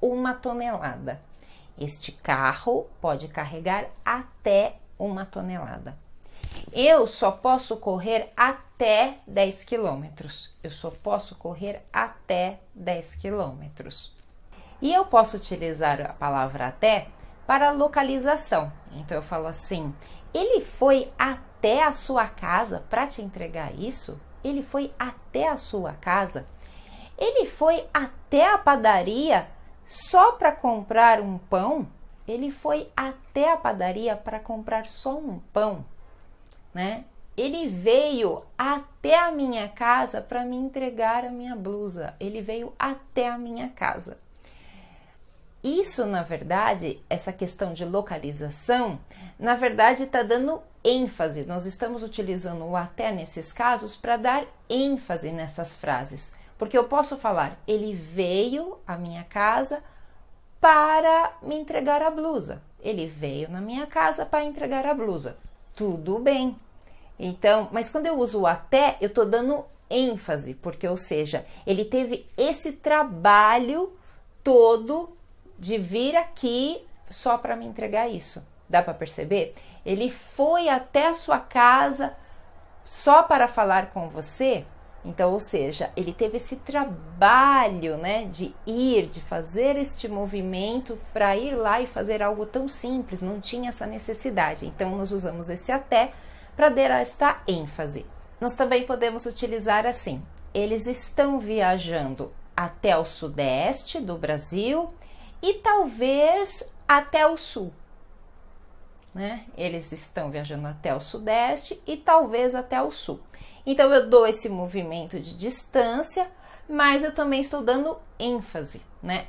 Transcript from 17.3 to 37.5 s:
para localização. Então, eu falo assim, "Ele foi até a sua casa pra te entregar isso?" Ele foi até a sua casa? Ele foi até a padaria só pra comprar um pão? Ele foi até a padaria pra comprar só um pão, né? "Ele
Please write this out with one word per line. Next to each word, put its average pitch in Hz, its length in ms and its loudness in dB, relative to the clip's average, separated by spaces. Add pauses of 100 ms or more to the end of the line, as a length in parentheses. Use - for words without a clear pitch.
para 285 240 4
localização. 277 1040 0 (220)
Então, 151 240 -8
eu 151 40 -4
falo 160 240 -8
assim, 160 480 -6 (400)
"Ele 415 260 2
foi 269 600 2
até 254 640 0
a 294 100 2
sua 247 340 -2
casa 196 640 -4
pra 240 160 0
te 277 160 -10
entregar 165 540 -10
isso?" 180 440 -8 (240)
Ele 277 180 -4
foi 277 380 -6
até 254 480 -4
a 285 100 0
sua 185 360 -6
casa? 185 520 -2 (720)
Ele 480 300 2
foi 330 440 2
até 294 640 2
a 392 60 4
padaria 220 880 4 (400)
só 392 460 6
pra 311 180 4
comprar 226 680 4
um 190 200 -4
pão? 208 480 -2 (400)
Ele 254 240 -6
foi 302 440 -4
até 269 560 0
a 320 60 2
padaria 208 580 -2
pra 214 240 -8
comprar 220 460 -6
só 269 320 -6
um 254 220 -8 (120)
pão, 208 300 -2 (920)
né? 208 340 -6 (300)
"Ele 285 320 -4